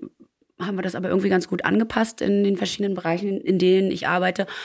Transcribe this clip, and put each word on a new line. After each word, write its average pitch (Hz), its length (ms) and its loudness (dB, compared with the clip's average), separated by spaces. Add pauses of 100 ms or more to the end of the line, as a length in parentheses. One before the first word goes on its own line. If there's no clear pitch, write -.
(600)
haben 190 180 -4
wir 185 60 -6
das 190 120 -4
aber 180 140 -4
irgendwie 190 200 2
ganz 185 180 2
gut 180 180 -4
angepasst 220 560 0
in 202 220 2
den 196 120 2
verschiedenen 196 380 -2
Bereichen, 175 340 -2
in, 196 140 -4
in 185 180 2
denen 185 320 4
ich - 160 -4
arbeite. 180 380 0 (200)